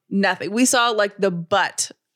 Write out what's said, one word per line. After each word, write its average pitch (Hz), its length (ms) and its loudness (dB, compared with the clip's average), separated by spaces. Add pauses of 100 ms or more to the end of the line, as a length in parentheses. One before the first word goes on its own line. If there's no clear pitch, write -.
nothing. 190 420 -2
We 240 140 2
saw, 240 240 2
like, 208 280 0
the 196 120 2
butt 175 600 -2 (240)